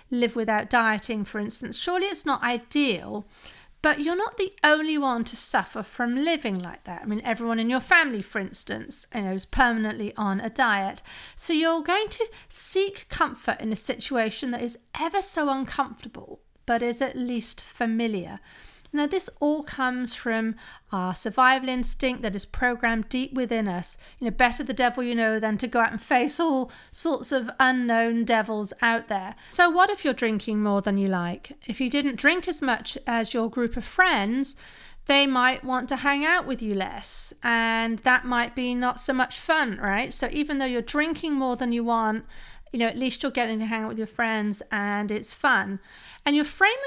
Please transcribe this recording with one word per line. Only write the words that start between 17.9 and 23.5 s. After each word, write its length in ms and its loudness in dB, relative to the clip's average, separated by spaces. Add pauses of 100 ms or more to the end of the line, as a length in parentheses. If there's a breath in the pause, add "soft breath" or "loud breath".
Now, 160 2
this 220 0 (100)
all 260 2
comes 500 -2
from 420 -2 (340 loud breath)
our 240 -2
survival 540 4
instinct 540 -2
that 120 -2
is 120 -6
programmed 640 0
deep 240 -2
within 340 0